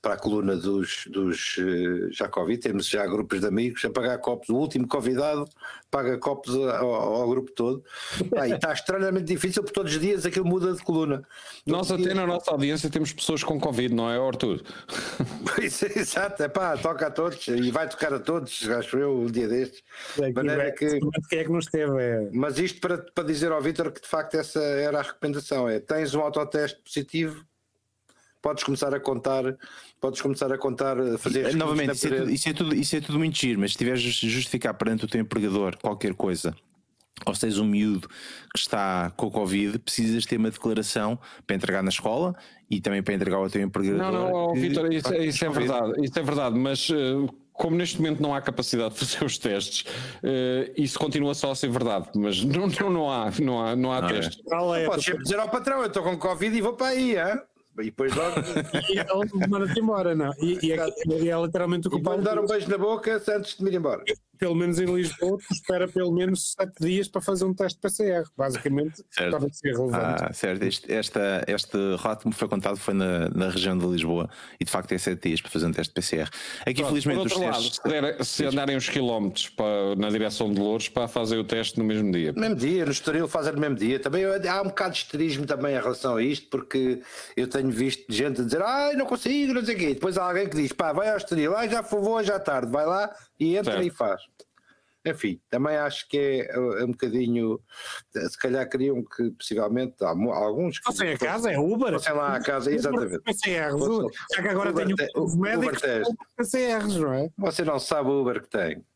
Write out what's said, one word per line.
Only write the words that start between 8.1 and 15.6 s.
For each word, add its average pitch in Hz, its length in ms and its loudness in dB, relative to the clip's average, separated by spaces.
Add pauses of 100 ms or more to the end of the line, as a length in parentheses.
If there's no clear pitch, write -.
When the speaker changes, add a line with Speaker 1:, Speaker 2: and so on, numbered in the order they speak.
Speaker 1:
Pá, 156 180 0
e - 100 0
tá 160 140 0
estranhamente 190 540 0
difícil, 180 360 0
porque 202 160 -6
todos 165 160 -2
os 156 60 -2
dias 185 240 0
aquilo 180 220 0
muda 180 260 2
de 180 100 -6
coluna. 156 360 0
Todos - 480 -16
Speaker 2:
Nós 175 220 0
Speaker 1:
os - 40 2
Speaker 2:
até 180 120 2
Speaker 1:
dias. 185 100 2
Speaker 2:
na 190 120 2
nossa 175 240 0
audiência 151 380 0
temos 151 240 0
pessoas - 320 -2
com 151 160 0
covid, 123 340 2
não 117 160 2
é, 117 60 2
Arthur? 123 480 0
Speaker 1:
<laughs> - 920 -6
Pois - 280 0